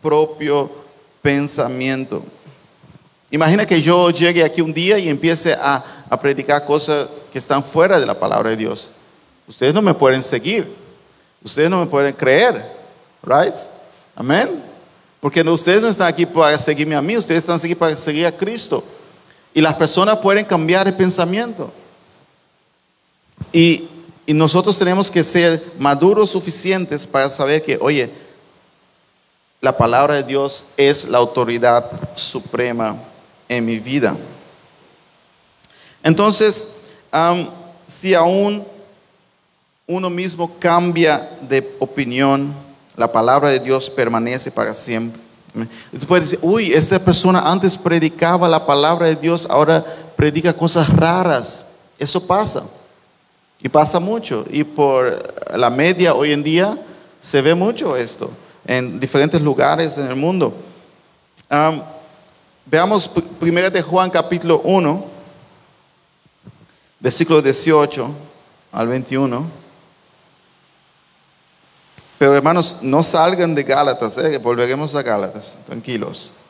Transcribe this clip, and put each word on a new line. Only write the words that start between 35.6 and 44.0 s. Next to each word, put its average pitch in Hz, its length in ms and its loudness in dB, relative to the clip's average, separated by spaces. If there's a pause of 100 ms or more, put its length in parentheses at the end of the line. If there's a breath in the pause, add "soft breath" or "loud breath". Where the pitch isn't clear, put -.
Entonces, 202 640 2 (440 loud breath)
am, 170 400 0 (340)
si 185 300 -2
aún 202 500 2 (1200)
uno 185 220 -4
mismo 175 480 -6
cambia 170 800 2 (100)
de 131 300 -2
opinión, 139 800 -2 (400)
la 117 160 0
palabra 131 380 2
de 131 100 2
Dios 131 280 -2
permanece 117 600 -4